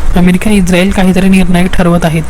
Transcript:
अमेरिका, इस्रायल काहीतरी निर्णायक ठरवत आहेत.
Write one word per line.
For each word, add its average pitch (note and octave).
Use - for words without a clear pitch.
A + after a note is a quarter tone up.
अमेरिका, F3+
इस्रायल F#3
काहीतरी F#3+
निर्णायक F#3
ठरवत F3
आहेत. D#3+